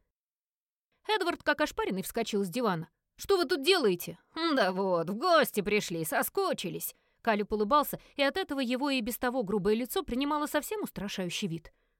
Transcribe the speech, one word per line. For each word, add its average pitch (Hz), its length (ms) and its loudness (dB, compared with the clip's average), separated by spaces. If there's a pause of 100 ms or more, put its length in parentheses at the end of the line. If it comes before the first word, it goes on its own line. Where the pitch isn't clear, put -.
(1080)
Эдвард, 370 340 0
как 294 180 0
ошпаренный, 302 420 -2
вскочил 214 420 -2
с 185 40 -4
дивана. 180 400 -2 (280)
«Что 392 200 2
вы 349 100 2
тут 285 160 0
делаете?» 214 560 2 (360)
«Да 202 160 4
вот, 180 400 0
в 202 60 -4
гости 302 440 4
пришли, 180 440 -2
соскучились». - 920 -4 (260)
Калеб 208 320 0
улыбался, 214 460 2 (160)
и 285 80 0
от 277 140 2
этого 294 240 -2
его 254 300 0
и 262 100 2
без 226 180 -4
того 254 240 0
грубое 202 320 2
лицо 254 300 -2
принимало 294 420 -2
совсем 349 360 -2
устрашающий 190 640 -6
вид. 160 240 -8 (280)